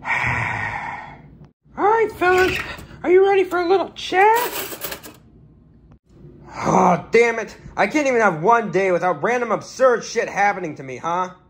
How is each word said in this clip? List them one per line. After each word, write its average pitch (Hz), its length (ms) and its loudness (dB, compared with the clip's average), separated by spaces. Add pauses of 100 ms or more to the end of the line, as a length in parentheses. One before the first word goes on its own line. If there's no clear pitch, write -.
<sighs> - 1800 -8
All 294 80 -4
right, 440 300 2
fellas. 370 420 2 (460)
Are 311 80 0
you 381 160 6
ready 392 160 4
for 359 160 -2
a 349 80 -2
little 359 220 2
chat? 440 600 2 (2000)
Oh, - 560 2
damn 233 280 2
it. 220 160 -10 (220)
I 185 100 2
can't 294 200 0
even 254 140 2
have 180 200 2
one 220 300 2
day 190 200 2
without 175 320 0
random 233 280 0
absurd 240 520 0
shit 220 240 -4
happening 185 480 -2
to 143 80 -16
me, 131 140 -12
huh? 180 340 -4 (180)